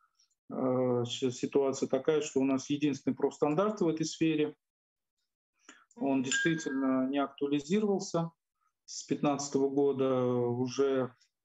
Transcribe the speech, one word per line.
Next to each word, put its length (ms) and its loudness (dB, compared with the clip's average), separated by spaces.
э, 560 0
щас 280 -2
ситуация 540 0
такая, 340 2
что 180 -2
у 40 2
нас 260 0
единственный 440 0
профстандарт 680 0
в 80 2
этой 180 0
сфере, 480 0
он 260 0
действительно 880 0
не 80 -2
актуализировался 1120 -2
с 160 -12
пятнадцатого 640 0
года 560 2
уже, 880 0